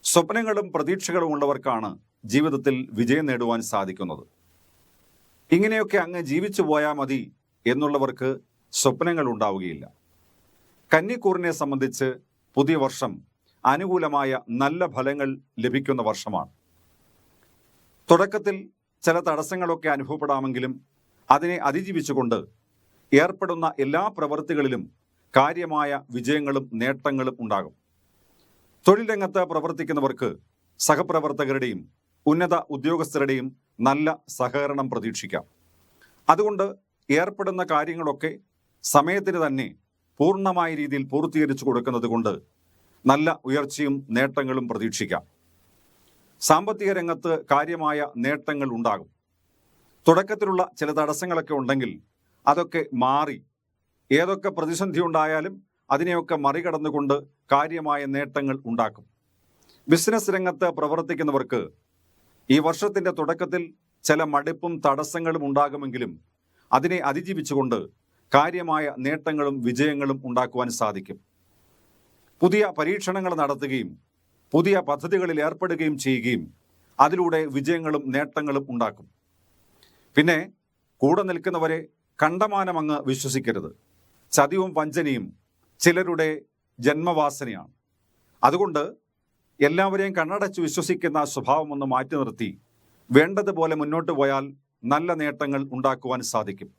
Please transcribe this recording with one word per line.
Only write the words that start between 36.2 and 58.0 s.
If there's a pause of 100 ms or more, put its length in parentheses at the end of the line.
അതുകൊണ്ട് (540)
ഏർപ്പെടുന്ന (100)
കാര്യങ്ങളൊക്കെ (600)
സമയത്തിന്
തന്നെ (500)
പൂർണ്ണമായ
രീതിയിൽ
പൂർത്തീകരിച്ചു
കൊടുക്കുന്നത്
കൊണ്ട് (800)
നല്ല (100)
ഉയർച്ചയും (220)
നേട്ടങ്ങളും
പ്രതീക്ഷിക്കാം. (1300)
സാമ്പത്തിക
രംഗത്ത്
കാര്യമായ (180)
നേട്ടങ്ങൾ
ഉണ്ടാകും. (1000)
തുടക്കത്തിലുള്ള
ചില
തടസ്സങ്ങളൊക്കെ
ഉണ്ടെങ്കിൽ (600)
അതൊക്കെ (220)
മാറി, (800)
ഏതൊക്കെ
പ്രതിസന്ധി
ഉണ്ടായാലും (400)
അതിനെയൊക്കെ (100)
മറികടന്നുകൊണ്ട് (380)
കാര്യമായ